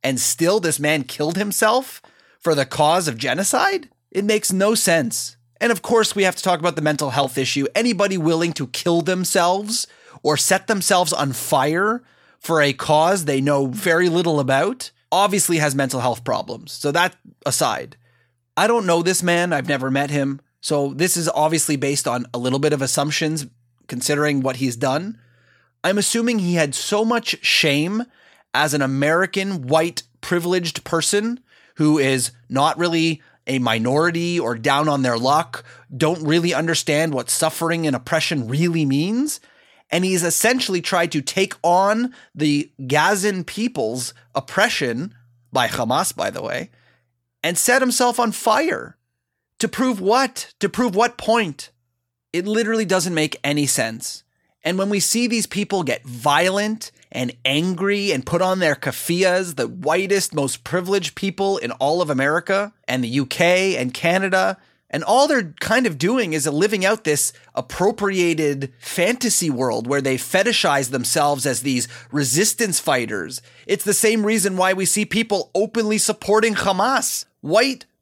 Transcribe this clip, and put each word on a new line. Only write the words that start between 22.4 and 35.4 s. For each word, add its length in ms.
bit 160
of 80
assumptions 640
considering 560
what 140
he's 200
done. 400
I'm 140
assuming 440
he 160
had 180
so 300
much 380
shame 600
as 220
an 80
American 840
white 360
privileged 640
person 560
who 220
is 340
not 260
really 460
a 120
minority 840
or 140
down 340
on 140
their 160
luck, 460